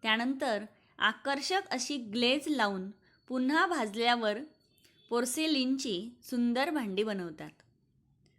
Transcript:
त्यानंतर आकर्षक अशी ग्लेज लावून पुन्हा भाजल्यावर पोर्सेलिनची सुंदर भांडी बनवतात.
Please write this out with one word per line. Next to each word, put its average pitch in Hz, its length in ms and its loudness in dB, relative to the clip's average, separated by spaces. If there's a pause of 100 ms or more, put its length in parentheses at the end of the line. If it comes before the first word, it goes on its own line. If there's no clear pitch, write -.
त्यानंतर 233 640 0 (320)
आकर्षक 277 640 0 (100)
अशी 269 260 -4
ग्लेज 240 500 0
लावून 202 420 0 (380)
पुन्हा 262 380 2
भाजल्यावर 233 720 2 (720)
पोर्सेलिनची 254 1000 0 (140)
सुंदर 240 460 0
भांडी 214 340 -2
बनवतात. 170 480 -6 (880)